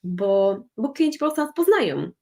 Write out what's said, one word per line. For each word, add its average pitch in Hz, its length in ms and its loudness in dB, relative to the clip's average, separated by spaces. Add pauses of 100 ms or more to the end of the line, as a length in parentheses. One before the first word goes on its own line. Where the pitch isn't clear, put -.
bo, 196 600 0 (140)
bo 254 120 -4
klienci 311 300 -2
po 294 60 -2
prostu 302 160 -2
nas 294 140 -4
poznają 196 560 2 (100)